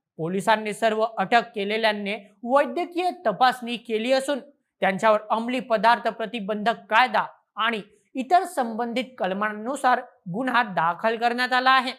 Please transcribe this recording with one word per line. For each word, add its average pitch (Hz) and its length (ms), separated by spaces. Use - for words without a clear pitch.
पोलिसांनी 202 560
सर्व 220 320
अटक 226 240
केलेल्यांनी 208 600
वैद्यकीय 285 680
तपासणी 240 520
केली 226 340
असून 269 280
त्यांच्यावर 208 400
अंमली 233 300
पदार्थ 226 480
प्रतिबंधक 220 680
कायदा 214 360
आणि 220 260
इतर 349 280
संबंधित 240 600
कलमांनुसार 214 840
गुन्हा 240 300
दाखल 180 540
करण्यात 240 360
आला 254 180
आहे. 254 280